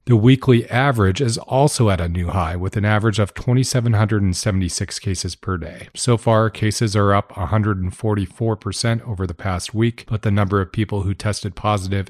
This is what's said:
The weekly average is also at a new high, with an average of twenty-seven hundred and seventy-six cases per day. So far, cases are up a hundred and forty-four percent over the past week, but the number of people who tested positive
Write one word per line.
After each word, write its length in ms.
The 100
weekly 540
average 500
is 160
also 540
at 100
a 80
new 200
high, 280
with 220
an 80
average 320
of 160
twenty-seven 580
hundred 300
and 120
seventy-six 640
cases 380
per 220
day. 360
So 220
far, 320
cases 480
are 160
up 240
a 80
hundred 380
and 120
forty-four 640
percent 460
over 240
the 80
past 400
week, 340
but 140
the 80
number 320
of 100
people 300
who 100
tested 380
positive 600